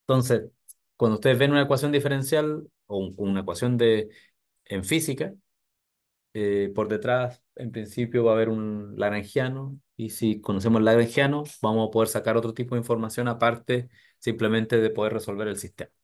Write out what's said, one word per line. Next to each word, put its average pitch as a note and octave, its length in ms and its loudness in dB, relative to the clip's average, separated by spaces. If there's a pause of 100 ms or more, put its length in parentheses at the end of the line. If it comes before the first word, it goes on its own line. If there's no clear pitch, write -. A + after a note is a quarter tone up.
Entonces, B2+ 500 0 (460)
cuando A2 180 2
ustedes C3 240 2
ven C#3 120 4
una C#3+ 120 4
ecuación C#3+ 280 0
diferencial D3 760 0 (200)
o G2+ 100 -6
un, F#2+ 200 -6
una G2 240 -2
ecuación A#2+ 360 -2
de, A2 320 4 (560)
en F#2+ 180 -6
física, D#3 500 -2 (1000)
eh, G2+ 420 0
por G#2+ 120 0
detrás, B2 560 0 (120)
en A#2 160 -10
principio, A#2 540 -2
va A2+ 60 6
a A2 40 6
haber A2+ 140 2
un G#2+ 480 -6
lagrangiano, B2+ 840 -4 (160)
y A2 160 -8
si G#2+ 300 -2
conocemos G#2+ 380 2
el G#2+ 60 4
lagrangiano, C#3 580 4 (180)
vamos A2 280 0
a - 20 -10
poder A2 180 2
sacar A2+ 280 0
otro A2+ 160 -2
tipo B2 220 -6
de A#2 60 -2
información A2+ 460 -4
aparte A#2+ 600 0 (300)
simplemente A2 600 0
de A2 100 2
poder A2 240 -2
resolver G#2+ 340 -6
el G2 100 -6
sistema. - 340 -12 (120)